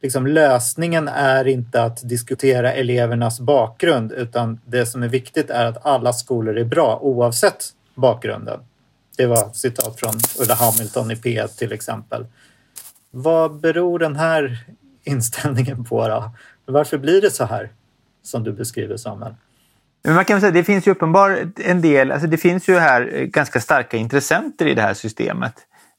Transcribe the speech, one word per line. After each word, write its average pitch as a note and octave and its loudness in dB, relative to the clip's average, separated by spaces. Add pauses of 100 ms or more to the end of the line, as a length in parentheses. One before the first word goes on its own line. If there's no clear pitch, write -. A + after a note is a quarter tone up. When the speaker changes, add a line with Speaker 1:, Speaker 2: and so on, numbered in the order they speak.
Speaker 1:
liksom, C3 -2
lösningen D#3 2
är C3 2
inte A#2+ 0
att A#2 -6
diskutera B2 0
elevernas A#2+ -2
bakgrund, B2 2
utan A#2 -4
det A#2+ 0
som A#2+ -6
är A#2+ -4
viktigt B2+ -4
är A#2 0
att A2+ -6
alla B2 2
skolor A2+ -4
är A#2 0
bra A#2 2
oavsett B2 2 (300)
bakgrunden. A2 -2 (580)
Det B2+ 2
var A2+ 2
citat - -6
från A2 -4 (280)
Ulla A#2 0
Hamilton A2+ 0
i A2+ -4
P A#2 -4
ett G#2+ -6
till A#2 -4
exempel. A2+ -10 (840)
Vad D#3 0
beror E3+ 0
den D#3 0
här D3+ 0 (460)
inställningen A#2+ -4
på A2+ -2
då? A2 -4 (340)
Varför D3 0
blir D#3+ 4
det G3+ 4
så - -4
här A2 -6 (540)
som A#2 -6
du G#2+ -6
beskriver, G#2 -8
Samuel? G#2+ -14 (680)
Speaker 2:
Men D#3+ 4
man F#3 4
kan G#3 2
väl G3 2
säga, G3+ 4
det E3+ 4
finns G3 2
ju G3 6
uppenbar F#3 2
en F3+ 0
del, C#3 4
alltså C#3+ -2
det D#3+ 0
finns F3+ 0
ju F#3 6
här, B2+ 4
eh, C#3 -2
ganska C3 0
starka B2 0
intressenter C#3+ 0
i C#3+ 2
det A2+ 2
här G#2 2
systemet, - -6 (460)